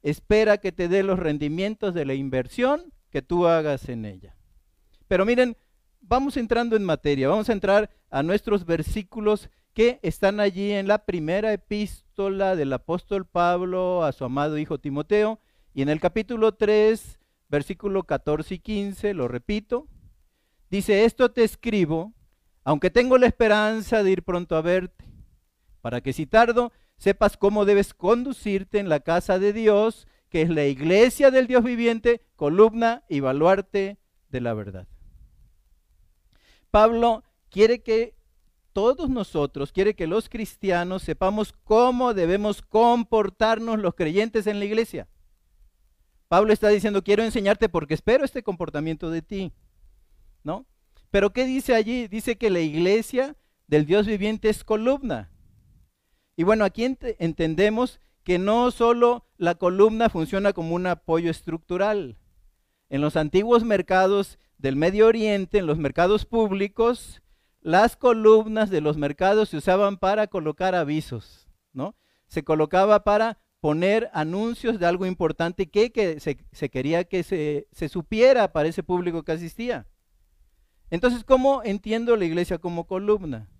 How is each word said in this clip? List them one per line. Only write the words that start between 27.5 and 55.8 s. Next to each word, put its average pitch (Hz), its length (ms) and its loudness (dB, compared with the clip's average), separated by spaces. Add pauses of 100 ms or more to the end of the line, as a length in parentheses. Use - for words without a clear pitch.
debes 202 260 2
conducirte 208 840 -2
en 196 100 -2
la 147 120 2
casa 175 380 -2
de 202 140 0
Dios, 214 560 2 (220)
que 165 100 -2
es 165 80 2
la 156 160 0
iglesia 185 680 4
del 262 160 2
Dios 247 160 2
viviente, 233 600 0 (140)
columna 220 680 2
y 143 140 -4
baluarte 190 800 0 (320)
de 127 100 -6
la 117 140 -4
verdad". 95 340 -12 (1800)
Pablo 226 520 4 (280)
quiere 226 320 2
que 226 340 -2 (560)
todos 254 360 0
nosotros, 147 640 -4
quiere 208 220 0
que 170 120 -6
los 202 220 -4
cristianos 185 760 -4
sepamos 196 520 -4 (100)
cómo 247 480 2
debemos 196 500 -2
comportarnos 226 1160 0
los 185 160 -2
creyentes 202 520 -2
en 208 120 -2
la 202 60 -4
iglesia. 214 440 -4 (1200)
Pablo 208 240 4
está 208 160 2
diciendo, 208 340 2
"Quiero 208 200 2
enseñarte 220 460 0
porque 156 260 -4
espero 254 300 0
este 254 180 -8
comportamiento 160 680 -6
de 165 120 -6
ti", 190 300 -10 (880)
¿no? 202 240 -10 (440)
Pero 202 220 2
¿qué 254 140 -2
dice 262 280 -2
allí? 226 340 -2
Dice 214 280 -6
que 220 140 -2
la 175 100 0
iglesia 208 760 0 (300)
del 151 200 2
Dios 196 200 2
viviente 214 420 -2
es - 160 -2
columna. 220 640 -2 (1080)